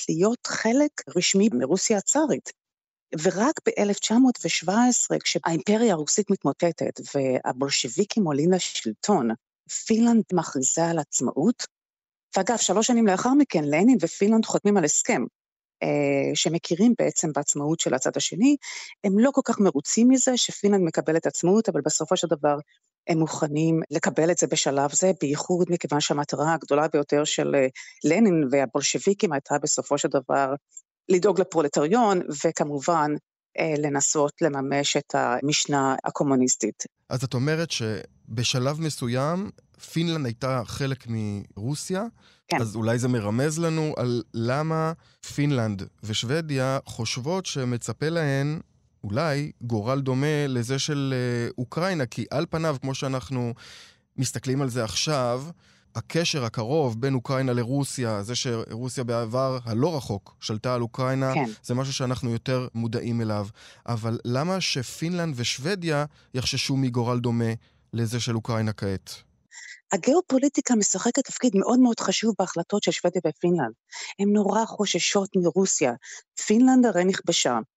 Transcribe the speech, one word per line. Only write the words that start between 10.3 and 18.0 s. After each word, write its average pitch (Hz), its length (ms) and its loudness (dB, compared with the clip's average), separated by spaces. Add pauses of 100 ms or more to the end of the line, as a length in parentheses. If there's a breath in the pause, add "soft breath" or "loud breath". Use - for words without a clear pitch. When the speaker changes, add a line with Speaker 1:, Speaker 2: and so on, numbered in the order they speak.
Speaker 1:
מכריזה 160 540 0
על 170 120 0
עצמאות. 147 680 -2 (680)
ואגב, 196 200 0
שלוש 208 300 2
שנים 233 200 4
לאחר 202 280 2
מכן, 214 300 4
לנין 180 360 4
ופינלנד 214 440 2
חותמים 202 320 2
על 170 80 4
הסכם, 147 400 0 (580)
אה, 139 520 0
שמכירים 175 640 2
בעצם 151 340 -2
בעצמאות 147 480 -2
של 139 140 0
הצד 135 220 -2